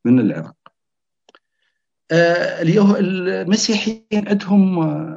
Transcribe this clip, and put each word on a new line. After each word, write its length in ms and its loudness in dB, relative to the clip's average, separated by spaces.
من 160 4
العراق. 360 -4
آه، 520 0
اليوه-، 340 4
المسيحيين 1300 -2
عندهم، 500 2